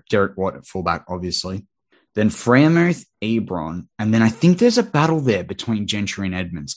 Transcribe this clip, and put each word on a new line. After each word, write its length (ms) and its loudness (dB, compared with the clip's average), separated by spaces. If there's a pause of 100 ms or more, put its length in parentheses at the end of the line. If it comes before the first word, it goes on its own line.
Derek 300 0
Watt 180 -4
at 80 -20
fullback, 440 -6
obviously. 580 -6 (480)
Then 160 2
Freiermuth, 720 2 (160)
Ebron, 680 -4 (100)
and 160 0
then 80 4
I 80 6
think 260 4
there's 220 4
a 40 4
battle 380 0
there 240 0
between 420 -4
Gentry 400 -6
and 80 -4
Edmonds. 420 -8